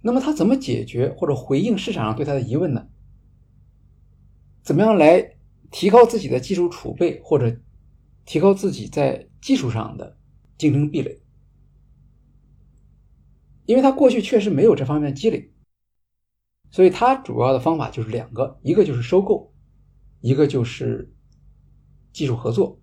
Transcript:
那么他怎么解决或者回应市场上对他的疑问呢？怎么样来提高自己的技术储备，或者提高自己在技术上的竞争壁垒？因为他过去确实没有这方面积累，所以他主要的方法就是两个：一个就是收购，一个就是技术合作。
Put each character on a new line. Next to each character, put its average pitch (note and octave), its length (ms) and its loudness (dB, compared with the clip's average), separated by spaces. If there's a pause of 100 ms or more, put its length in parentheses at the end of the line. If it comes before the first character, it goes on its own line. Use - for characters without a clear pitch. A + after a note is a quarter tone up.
那 A#3 100 -2
么 C4 80 2
他 D4 120 -2
怎 F#3 140 0
么 C4+ 100 2
解 A#2 280 -6
决 B2+ 340 -4
或 F3 80 -2
者 C#3+ 80 -2
回 C3+ 260 -2
应 G#3+ 160 0
市 - 160 -6
场 C#3+ 120 -4
上 A2 100 -4
对 C#3 100 -6
他 C#3+ 80 -4
的 C3+ 80 -2
疑 A#2 160 -4
问 E3 160 -2
呢？ - 160 -8 (1700)
怎 - 120 -4
么 E3+ 60 2
样 G#3+ 160 4
来 D#3+ 400 4 (340)
提 F#3+ 200 -2
高 A#3 160 8
自 A#3 140 -4
己 C3+ 80 -10
的 B2 100 -2
技 F#3+ 160 -6
术 F3 140 0
储 - 260 -10
备， - 300 -2
或 D3+ 140 0
者 A#2+ 180 0 (680)
提 - 140 -4
高 G3 160 4
自 G3 160 -4
己 C3+ 160 -10
在 C3+ 420 -4 (120)
技 C4+ 160 0
术 C3 120 -4
上 G#2+ 280 -6
的 - 200 -18 (400)
竞 D3+ 160 0
争 D3 180 0
壁 D3 120 -4
垒？ - 180 -12 (2500)
因 A3 80 2
为 C4 80 4
他 C4+ 80 6
过 C4+ 180 4
去 A3 140 2
确 A#3 160 0
实 G3+ 100 0
没 E3 140 0
有 A3 140 6
这 C3+ 80 -6
方 D3 180 -2
面 C#3 100 -4
积 G#3+ 160 -4
累， - 220 -6 (1200)
所 F#3+ 140 4
以 F3+ 60 8
他 B3 260 2
主 A#2+ 240 -8
要 B2+ 120 2
的 C3 60 0
方 D#3+ 180 0
法 A#2+ 140 -6
就 B2 100 -10
是 A2 80 -6
两 A#2 240 -8
个： B2+ 300 -6
一 C#3+ 100 -2
个 F#3+ 120 6
就 C#3+ 100 -2
是 A#2+ 80 -4
收 F3+ 180 2
购， - 320 -4 (680)
一 B2+ 160 0
个 D3 100 4
就 B2+ 160 -2
是 A#2 500 -8 (1000)
技 D3 140 -6
术 A#2+ 100 -4
合 A#2 160 -6
作。 A2+ 300 -2